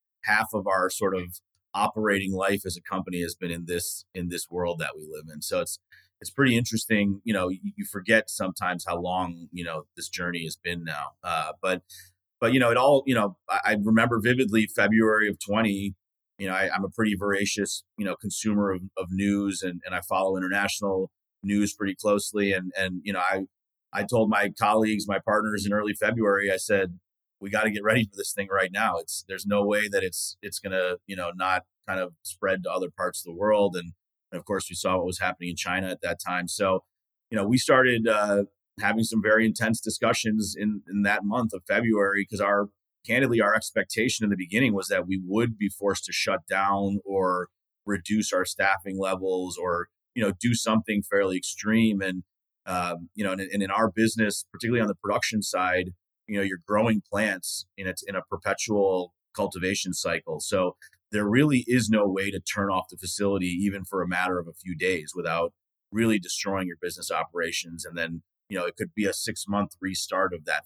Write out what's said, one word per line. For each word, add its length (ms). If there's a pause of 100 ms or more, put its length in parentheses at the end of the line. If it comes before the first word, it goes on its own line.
(220)
half 320
of 140
our 200
sort 280
of 240 (340)
operating 580
life 320
as 120
a 40
company 420
has 120
been 160
in 160
this, 380 (100)
in 140
this 200
world 300
that 180
we 60 (100)
live 120 (100)
in. 80
So 160
it's, 220 (400)
it's 100
pretty 260
interesting. 680
You 100
know, 140
you, 280
you 80
forget 460
sometimes 560
how 140
long, 500
you 140
know, 180 (140)
this 120
journey 360
has 120
been 280
now. 240 (160)
Uh, 260 (100)
but, 220 (580)
but, 120
you 80
know, 100
it 60
all, 300
you 100
know, 200 (140)
I, 140
I 180
remember 380
vividly 480
February 600
of 120
twenty, 560 (420)
you 80
know, 80
I, 180
I'm 120
a 40
pretty 280
voracious, 640 (160)
you 60
know, 100
consumer 560
of, 120 (140)
of 140
news, 520
and, 220
and 100
I 60
follow 360
international 760 (320)
news 320
pretty 220
closely. 560
And, 260
and, 240
you 100
know, 80
I, 220 (500)
I 120
told 260
my 260
colleagues, 520
my 100
partners 480
in 60
early 220
February, 560
I 60
said, 420 (420)
"We 100
gotta 200
get 140
ready 200
for 120
this 160
thing 180
right 220
now. 240
It's, 320
there's 180
no 180
way 240
that 140
it's, 380
it's 180
gonna, 360 (120)
you 100
know, 200
not 280 (220)
kind 140
of 220
spread 400
to 80
other 200
parts 300
of 100
the 80
world." 380
And, 160 (400)
and 80
of 40
course, 240
we 60
saw 220
what 100
was 140
happening 300
in 60
China 300
at 140
that 180
time. 300
So, 340 (480)
you 60
know, 100
we 120
started, 500
uh, 380 (340)
having 240
some 180
very 240
intense 340
discussions 800
in, 320
in 120
that 200
month 300
of 160
February, 580
'cause 140
our, 300 (360)
candidly, 320
our 160
expectation 680
in 60
the 60
beginning 380
was 140
that 180
we 160
would 360
be 100
forced 380
to 60
shut 360
down 560
or 440 (360)
reduce 480
our 140
staffing 520
levels 600
or, 300 (260)
you 100
know, 160
do 140
something 480
fairly 340
extreme. 640
And, 220 (420)
um, 500
you 80
know, 100
and, 100
and 200
in 80
our 200
business, 600
particularly 300
on 80
the 60
production 480
side, 480 (360)
you 120
know, 40
you're 240
growing 360 (100)
plants 540 (100)
in, 100
it's 160
in 140
a 60
perpetual 880 (240)
cultivation 560
cycle. 480
So 360 (360)
there 160
really 380
is 240
no 180
way 220
to 100
turn 300
off 200
the 60
facility, 520
even 360
for 160
a 80
matter 300
of 100
a 60
few 200
days, 400
without 380 (400)
really 260
destroying 500
your 120
business 300
operations. 760
And 140
then, 240 (260)
you 100
know, 60
it 120
could 200
be 80
a 80
six-month 680
restart 540
of 140
that 200